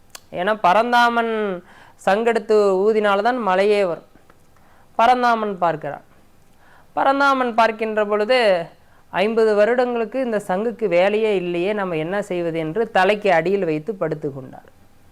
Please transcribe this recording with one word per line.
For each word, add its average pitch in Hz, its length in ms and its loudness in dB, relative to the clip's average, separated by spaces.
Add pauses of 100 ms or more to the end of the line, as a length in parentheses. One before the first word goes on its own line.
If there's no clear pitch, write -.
(320)
ஏன்னா 185 300 -2
பரந்தாமன் 226 1000 0 (420)
சங்கெடுத்து 220 520 0
ஊதினால்தான் 208 800 2
மழையே 202 480 2
வரும். 165 200 -6 (920)
பரந்தாமன் 233 640 2
பார்க்கிறார். 156 440 -4 (920)
பரந்தாமன் 277 600 0
பார்க்கின்ற 220 520 0
பொழுது, 208 600 2 (440)
"ஐம்பது 220 460 2
வருடங்களுக்கு 233 640 0
இந்த 220 280 -2
சங்குக்கு 208 400 -2
வேலையே 202 480 2
இல்லையே, 175 380 -2
நம்ம 190 220 -4
என்ன 170 260 -4
செய்வது?" 170 380 -4
என்று 180 320 -4
தலைக்கு 196 420 2
அடியில் 180 320 0
வைத்து 156 300 -4
படுத்து 160 380 -6
கொண்டார். 131 440 -18 (340)